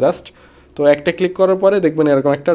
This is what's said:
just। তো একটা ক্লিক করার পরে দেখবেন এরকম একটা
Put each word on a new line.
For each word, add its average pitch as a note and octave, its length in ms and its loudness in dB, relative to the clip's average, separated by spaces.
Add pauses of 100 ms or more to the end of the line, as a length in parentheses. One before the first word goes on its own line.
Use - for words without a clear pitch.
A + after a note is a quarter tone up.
just। F3 220 -4 (500)
তো - 40 -4 (140)
একটা D3 220 -4
ক্লিক F3+ 220 -2
করার F#3+ 240 2
পরে G3 120 2 (100)
দেখবেন D#3 280 0
এরকম C#3 240 0
একটা C#3+ 180 -4